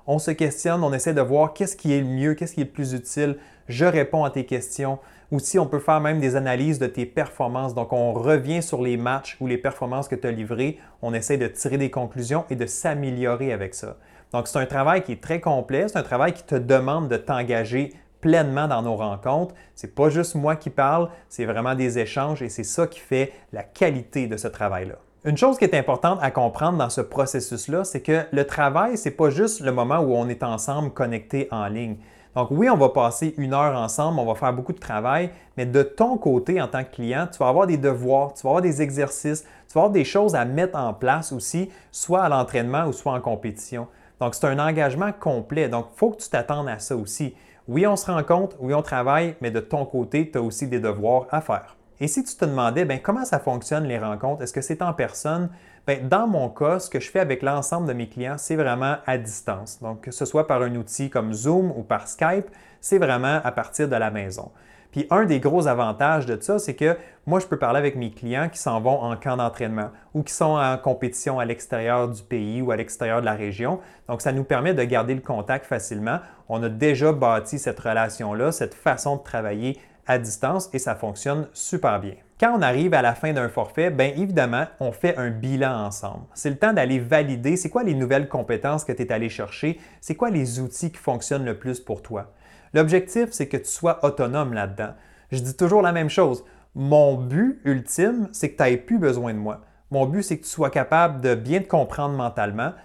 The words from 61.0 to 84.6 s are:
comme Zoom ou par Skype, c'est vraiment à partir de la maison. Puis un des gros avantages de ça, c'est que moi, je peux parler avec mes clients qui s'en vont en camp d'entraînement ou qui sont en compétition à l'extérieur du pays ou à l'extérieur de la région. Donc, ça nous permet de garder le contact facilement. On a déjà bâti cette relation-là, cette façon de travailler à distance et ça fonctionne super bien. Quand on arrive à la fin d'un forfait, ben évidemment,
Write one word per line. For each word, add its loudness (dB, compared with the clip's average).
comme -2
Zoom 2
ou -8
par -4
Skype, 0
c'est 2
vraiment 2
à -2
partir -2
de 0
la 2
maison. -8
Puis -4
un 4
des 2
gros 2
avantages 2
de -2
ça, 0
c'est -4
que 2
moi, 2
je -2
peux -2
parler 2
avec 0
mes -4
clients -4
qui -10
s'en 0
vont 2
en -2
camp -2
d'entraînement -4
ou -2
qui -8
sont 2
en 2
compétition -2
à 0
l'extérieur -2
du -10
pays -4
ou -2
à 0
l'extérieur -2
de -4
la 0
région. -4
Donc, -6
ça 0
nous 0
permet 0
de 2
garder 2
le -6
contact -4
facilement. -4
On -4
a -2
déjà 4
bâti 2
cette -4
relation-là, 0
cette -6
façon 0
de -10
travailler -4
à 2
distance -2
et -4
ça -2
fonctionne -4
super 0
bien. -8
Quand 4
on 2
arrive 4
à 6
la 2
fin -2
d'un 0
forfait, 0
ben 2
évidemment, 2